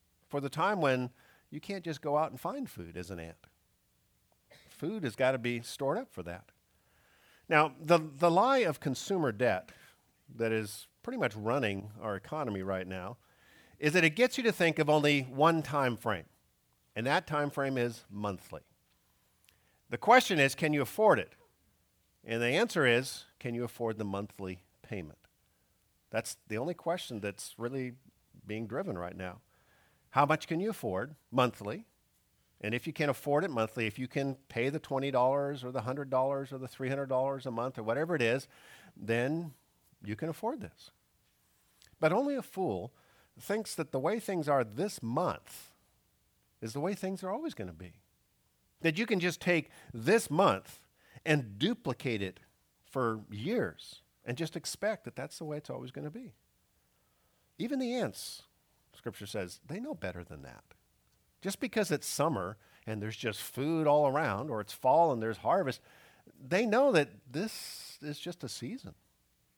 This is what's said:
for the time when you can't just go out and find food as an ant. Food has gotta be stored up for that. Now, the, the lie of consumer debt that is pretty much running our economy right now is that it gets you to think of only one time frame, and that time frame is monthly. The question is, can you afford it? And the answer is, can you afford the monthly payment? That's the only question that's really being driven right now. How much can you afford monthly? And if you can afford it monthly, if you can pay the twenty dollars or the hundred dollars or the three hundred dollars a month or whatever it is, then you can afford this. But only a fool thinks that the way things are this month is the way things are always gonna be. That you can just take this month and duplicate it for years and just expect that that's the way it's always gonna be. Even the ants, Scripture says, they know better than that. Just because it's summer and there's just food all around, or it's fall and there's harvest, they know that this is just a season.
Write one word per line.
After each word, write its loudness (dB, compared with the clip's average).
for -4
the -4
time 2
when 2
you -10
can't -8
just -6
go 0
out 2
and -12
find -6
food -12
as -8
an -8
ant. -14
Food -6
has -4
gotta 4
be -2
stored -2
up -8
for -10
that. -12
Now, 6
the, 6
the 2
lie 6
of 2
consumer 0
debt 2
that 0
is -4
pretty -6
much 0
running -2
our -4
economy -4
right -2
now -8
is 0
that 6
it 4
gets 2
you 0
to 4
think 2
of 4
only 6
one 4
time 0
frame, -2
and -2
that 2
time 0
frame -2
is -2
monthly. -6
The -2
question 8
is, 4
can 2
you 2
afford 6
it? -6
And -2
the 2
answer 2
is, 2
can -6
you -2
afford -6
the -4
monthly -6
payment? -12
That's -6
the -4
only -4
question -6
that's -8
really -6
being -6
driven -6
right -8
now. -8
How 4
much 0
can -2
you -2
afford -4
monthly? 2
And -2
if -4
you -4
can 0
afford 0
it -4
monthly, 0
if -4
you -6
can -2
pay 0
the -2
twenty -2
dollars 2
or -8
the -2
hundred -4
dollars 0
or -8
the -10
three -6
hundred -2
dollars 0
a -4
month -2
or -6
whatever 2
it 2
is, 2
then 0
you -6
can -4
afford -6
this. -14
But 4
only 2
a -2
fool -4
thinks -4
that -4
the 0
way 0
things -2
are 6
this -4
month -4
is -6
the -6
way -2
things -6
are -6
always -6
gonna -8
be. -16
That 0
you 0
can 0
just -2
take 2
this 2
month 2
and 2
duplicate -2
it -6
for 0
years -4
and -4
just -4
expect -4
that -12
that's -8
the -10
way -6
it's -10
always -10
gonna -10
be. -14
Even -2
the -2
ants, -6
Scripture -12
says, -8
they -8
know -8
better -8
than -14
that. -18
Just -6
because -2
it's 0
summer 0
and -4
there's -6
just -4
food -2
all 6
around, 0
or -2
it's -12
fall 6
and 0
there's -2
harvest, 0
they 0
know 4
that 4
this -8
is -8
just -10
a -6
season. -10